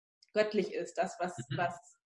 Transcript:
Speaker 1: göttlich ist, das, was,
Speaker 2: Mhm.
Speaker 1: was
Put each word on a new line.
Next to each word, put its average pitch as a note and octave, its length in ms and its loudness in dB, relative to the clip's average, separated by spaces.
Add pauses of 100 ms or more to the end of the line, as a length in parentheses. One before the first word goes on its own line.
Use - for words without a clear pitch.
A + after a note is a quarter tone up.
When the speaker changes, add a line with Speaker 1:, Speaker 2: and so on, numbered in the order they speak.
(340)
Speaker 1:
göttlich G#3+ 400 2
ist, E3 260 -4
das, F#3 200 0
was, F3+ 160 -2 (140)
Speaker 2:
Mhm. - 80 -2
Speaker 1:
was F3 180 0 (300)